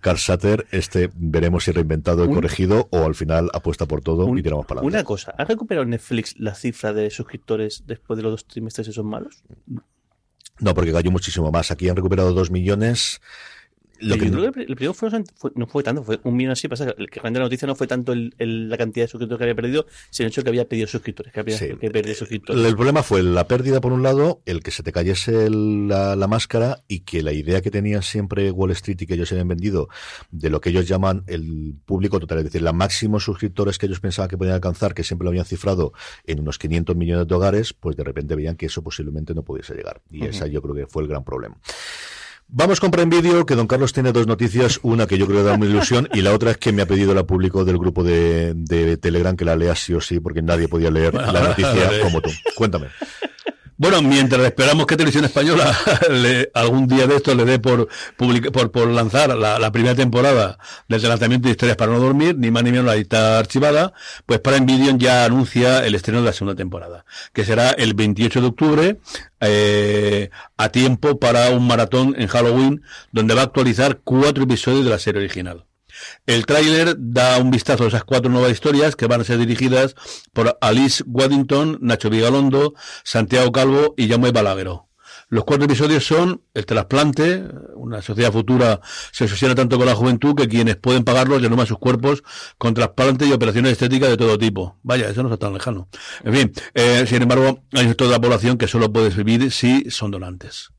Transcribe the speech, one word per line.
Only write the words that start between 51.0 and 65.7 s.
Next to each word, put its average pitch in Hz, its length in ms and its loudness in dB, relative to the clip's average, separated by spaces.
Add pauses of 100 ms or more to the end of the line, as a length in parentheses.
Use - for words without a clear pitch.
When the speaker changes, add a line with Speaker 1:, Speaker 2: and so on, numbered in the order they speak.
Speaker 1:
la - 160 -2
Speaker 3:
<laughs> 90 160 2
Speaker 1:
noticia - 260 0
Speaker 3:
Vale. - 280 2
Speaker 1:
como 82 200 0
tú. - 80 -4 (260)
Cuéntame. 78 340 -2 (880)
Speaker 3:
Bueno, 170 240 4
mientras 135 400 4
esperamos 135 440 4
que 160 100 2
Televisión 147 300 2
Española 147 520 2 (160)
<laughs> 151 160 2
le, 123 440 2
algún 123 340 2
día 131 200 4
de 143 100 4
estos 135 180 2
le 120 80 4
dé 123 160 4
por 120 300 2 (260)
public-, 123 340 2
por, 117 220 0
por 117 160 2
lanzar 120 500 2
la, 107 220 0
la 110 140 0
primera 117 200 2
temporada 123 640 2 (300)
del 113 140 0
lanzamiento 120 480 2
de - 20 4
Historias 120 240 2
para 113 160 0
no 120 80 2
dormir, 143 380 2
ni 117 140 0
más 117 120 2
ni 120 80 2
menos 123 140 2
la 113 100 4
está 110 420 2
archivada, 147 540 2 (340)
pues 113 140 0
Prime 135 260 2
Video 131 300 4
ya 123 300 4
anuncia 123 600 2